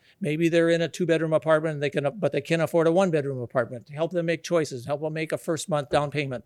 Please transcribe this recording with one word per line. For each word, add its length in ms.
Maybe 260
they're 220
in 140
a 40
two-bedroom 460
apartment, 400
and 100
they 60
can, 180
but 120
they 100
can't 200
afford 240
a 60
one-bedroom 500
apartment. 460
To 60
help 180
them 160
make 160
choices, 420
help 160
them 120
make 180
a 80
first 300
month 200
down 220
payment, 340